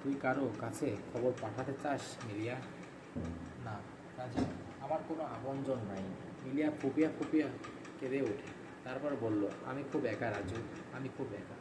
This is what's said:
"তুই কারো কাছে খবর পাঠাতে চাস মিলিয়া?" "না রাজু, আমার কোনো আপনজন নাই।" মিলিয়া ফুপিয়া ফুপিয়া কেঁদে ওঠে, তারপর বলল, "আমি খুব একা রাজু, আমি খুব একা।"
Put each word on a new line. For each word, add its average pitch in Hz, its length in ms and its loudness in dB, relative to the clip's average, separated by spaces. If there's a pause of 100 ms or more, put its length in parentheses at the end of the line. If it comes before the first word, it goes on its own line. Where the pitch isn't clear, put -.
"তুই 139 180 2
কারো 131 240 4 (140)
কাছে 117 280 0 (260)
খবর 120 180 4 (100)
পাঠাতে 123 320 0 (100)
চাস 139 180 2 (260)
মিলিয়া?" 110 280 0 (1080)
"না 107 100 -4 (420)
রাজু, 123 260 2 (380)
আমার 156 260 2
কোনো 156 160 0
আপনজন 131 640 0
নাই।" 95 160 -2 (420)
মিলিয়া 147 260 4 (100)
ফুপিয়া 147 280 6 (100)
ফুপিয়া 151 280 6 (520)
কেঁদে 135 220 2
ওঠে, 107 280 0 (340)
তারপর 135 280 0 (100)
বলল, 107 260 6 (180)
"আমি 135 260 -2
খুব 131 140 4
একা 113 260 4
রাজু, 101 240 0 (380)
আমি 131 240 -2
খুব 131 160 -2
একা।" 95 280 -8